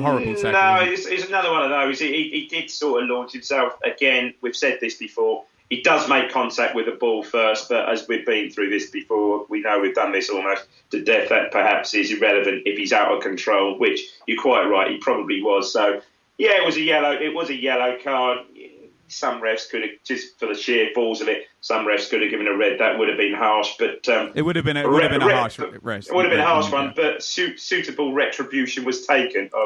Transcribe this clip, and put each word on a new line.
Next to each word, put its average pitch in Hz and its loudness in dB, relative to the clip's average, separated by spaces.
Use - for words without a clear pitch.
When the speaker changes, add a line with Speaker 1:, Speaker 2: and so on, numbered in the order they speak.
Speaker 1:
horrible 139 0
tackle, 202 -2
Speaker 2:
No, 190 6
Speaker 1:
wasn't 185 4
it? 180 -2
Speaker 2:
it's, 190 -6
it's 180 -2
another 185 0
one 156 2
of 135 0
those. 139 0
He, 156 -2
he, 156 -2
he 151 -6
did 165 -8
sort 131 0
of 127 -2
launch 123 -4
himself. 127 -2
Again, 123 0
we've 120 -4
said 127 0
this 117 -4
before. 113 -2
He - -4
does 165 2
make 131 2
contact 120 0
with 113 -2
the 120 -2
ball 110 0
first, 110 0
but 117 0
as 113 -2
we've 113 -2
been 107 0
through 101 -2
this 101 -2
before, 104 0
we 107 -4
know 104 0
we've 95 0
done 101 0
this 95 -2
almost 95 -2
to 101 -4
death. 110 2
That 107 2
perhaps 104 2
is 104 0
irrelevant 101 2
if 101 0
he's 98 -4
out 104 4
of 98 -2
control, 98 0
which 104 2
you're 113 -4
quite 117 4
right, 95 2
he - -6
probably 101 -2
was. 98 2
So, 104 2
yeah, 208 4
it 175 2
was 156 0
a 156 -2
yellow. 151 2
It 151 -4
was 165 -4
a 139 -6
yellow 127 -2
card. 131 0
Some 113 -6
refs 110 -2
could 113 -6
have, 104 -6
just - -8
for - -6
the 107 -2
sheer 113 0
balls 113 0
of 107 -4
it, 107 -2
some 110 -2
refs 101 0
could 107 0
have 104 0
given 107 -2
a 101 0
red. 101 2
That 113 2
would 107 2
have 98 0
been 101 0
harsh, 107 2
but, 113 -2
um, - 0
Speaker 1:
It 147 -2
would 165 0
have 165 0
been 147 0
a, 143 0
it 139 2
would 156 6
have 151 2
Speaker 2:
re-, 135 2
Speaker 1:
been - 2
a - 6
Speaker 2:
re-, 139 4
Speaker 1:
harsh 117 -2
re-, - -6
rest. 107 -6
Speaker 2:
it - -2
would 180 4
have - 2
been 156 4
a 151 2
harsh 160 2
Speaker 1:
Yeah. - -8
Speaker 2:
one, 139 0
but 151 0
su-, - -4
suitable 143 -4
retribution 135 -2
was 127 -4
taken, 123 0
I - -2